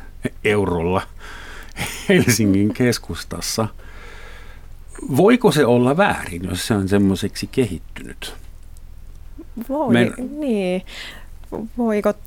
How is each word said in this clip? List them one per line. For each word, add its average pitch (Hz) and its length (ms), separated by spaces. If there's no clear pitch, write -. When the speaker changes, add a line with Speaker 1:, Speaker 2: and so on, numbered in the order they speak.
Speaker 1:
eurolla 92 580
Helsingin 107 680
keskustassa. 107 920
Voiko 208 360
se 139 140
olla 123 300
väärin, 92 480
jos 90 220
se 120 80
on 98 140
semmoiseksi 98 640
kehittynyt? - 840
Speaker 2:
Voi, 269 240
Speaker 1:
Men- 240 220
Speaker 2:
niin. 196 440
Voiko 214 340